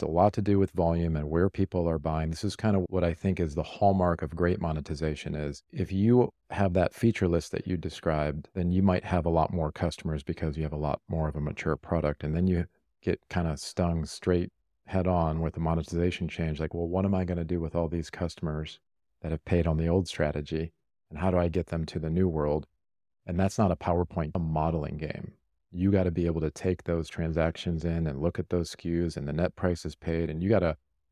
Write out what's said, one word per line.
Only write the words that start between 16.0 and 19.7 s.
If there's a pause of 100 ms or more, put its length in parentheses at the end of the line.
change.
Like,
"Well,
what
am
I
gonna
do
with
all
these
customers (420)
that
have
paid
on